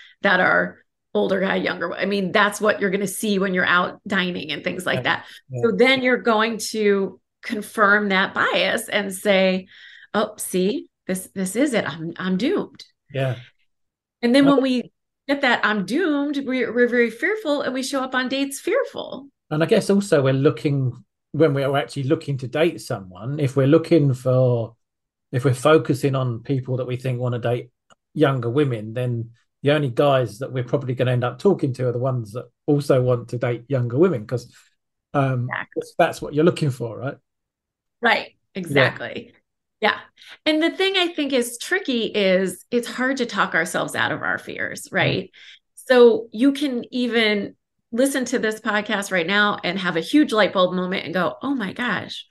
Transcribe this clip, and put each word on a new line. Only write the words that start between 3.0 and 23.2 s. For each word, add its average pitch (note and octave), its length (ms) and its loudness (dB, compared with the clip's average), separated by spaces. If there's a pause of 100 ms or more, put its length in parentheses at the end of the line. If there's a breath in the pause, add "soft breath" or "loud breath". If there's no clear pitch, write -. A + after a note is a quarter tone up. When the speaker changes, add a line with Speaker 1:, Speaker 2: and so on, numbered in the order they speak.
Speaker 1:
see G#3 320 -2
when F#3+ 140 -2
you're F3+ 120 0
out F3+ 400 0
dining F3+ 460 -4
and D3 120 -8
things - 220 -6
like C3+ 120 0
Speaker 2:
Yeah. B2 60 -6
Speaker 1:
that. C#3+ 220 -2 (240 loud breath)
Speaker 2:
Yeah. B2+ 140 -8
Speaker 1:
So A3+ 140 4
then C4 240 4
you're B3 160 2
going A3 400 0 (160)
to G3+ 460 0 (220)
confirm G#3 680 0
that F#3+ 240 0
bias F#3+ 560 0
and G3 240 -4
say, F#3+ 540 2 (460 loud breath)
"Oh, - 240 -2
see, G3 520 -2 (180)
this, F#3 260 -6
this F#3+ 220 -6
is C4+ 180 0
it. F#3+ 160 0
I'm, E3 280 -8
I'm F#3 200 -2
doomed." D4 460 -4 (300)
Speaker 2:
Yeah. C3 240 -2 (840)
Speaker 1:
And A#3+ 140 4
then C#4 100 8
Speaker 2:
Well C#4 100 6
Speaker 1:
when C4 80 4
we B3+ 280 0 (380)
get C#4 120 0
that A#3+ 220 2
"I'm G#3 220 0
doomed," C#4+ 600 -2
we're, B3 280 -2
we're A#3+ 160 4
very A#3 200 2
fearful D#4+ 520 -2
and B3 120 -4
we C4 100 -4
show C4 200 -4
up C4 100 -8
on B3+ 140 -2
dates C#4 320 -4
fearful. - 720 -4 (200)
Speaker 2:
And D#3 140 2
I - 20 2
guess G3+ 240 2
also G3 320 4
we're C3 120 4
looking, C#3 580 2 (400)
when D3 220 4
we're C#3 240 0
actually C#3+ 260 -4
looking C#3+ 360 -2
to B2+ 100 -8
date D#3 320 0
someone, G#2 580 -8